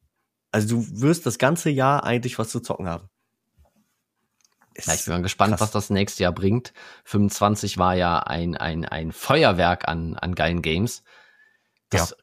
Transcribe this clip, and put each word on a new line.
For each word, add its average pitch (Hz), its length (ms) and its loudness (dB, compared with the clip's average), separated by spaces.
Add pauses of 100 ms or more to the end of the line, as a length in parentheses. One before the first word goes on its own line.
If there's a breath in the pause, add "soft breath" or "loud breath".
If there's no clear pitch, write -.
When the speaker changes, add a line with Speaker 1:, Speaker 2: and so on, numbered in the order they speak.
(520)
Speaker 1:
Also 110 240 2
du 107 240 -4
wirst 165 260 2
das 117 120 -2
ganze 156 320 2
Jahr 139 340 2
eigentlich 120 340 -2
was 110 120 -4
zu 120 100 -6
zocken - 260 -6
haben. 85 220 -8 (1700)
Es - 120 -12
Speaker 2:
Ja, 80 80 -2
ich 82 120 -4
bin 85 80 -2
mal 87 80 -2
gespannt, 101 300 2
Speaker 1:
krass. 101 100 0
Speaker 2:
was 107 80 2
das 104 200 -2
nächste 101 320 0
Jahr 87 100 2
bringt. 98 420 0 (300 loud breath)
Fünfundzwanzig 104 760 0
war 92 180 4
ja 87 220 2
ein, 85 380 -2
ein, 80 280 -4
ein 80 280 -6
Feuerwerk 92 760 2
an, 82 280 -4
an 90 180 -4
geilen 85 280 0
Games. 85 400 -2 (880 soft breath)
Das 85 200 0
Speaker 1:
Ja. - 120 -16